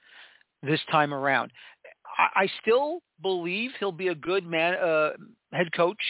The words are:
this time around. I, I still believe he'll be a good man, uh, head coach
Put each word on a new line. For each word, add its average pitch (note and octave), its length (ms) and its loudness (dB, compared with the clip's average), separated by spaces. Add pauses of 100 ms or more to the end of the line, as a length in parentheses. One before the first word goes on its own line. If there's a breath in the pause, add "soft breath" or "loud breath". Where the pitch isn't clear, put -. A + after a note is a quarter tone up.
(600 loud breath)
this C#3+ 200 0 (100)
time D3 220 4
around. C3+ 400 0 (640 loud breath)
I, F3 260 2
I F#3+ 60 0 (120)
still C#4+ 380 2 (220)
believe F#3+ 580 -2
he'll G3 140 -2
be F3+ 160 -2
a E3+ 60 0
good F3 300 -2
man, E3 280 0
uh, D#3 380 2 (420)
head E3+ 180 0
coach F3 380 0